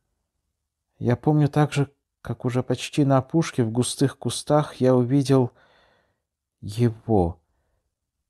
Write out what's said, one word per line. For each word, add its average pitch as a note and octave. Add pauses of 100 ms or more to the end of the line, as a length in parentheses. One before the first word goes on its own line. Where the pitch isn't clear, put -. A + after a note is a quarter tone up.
(1000)
Я A#2
помню D3+
также, C#3+ (320)
как -
уже B2+
почти -
на C3+
опушке D#3+
в A2
густых B2
кустах -
я B2+
увидел B2+ (1080)
его. A2 (920)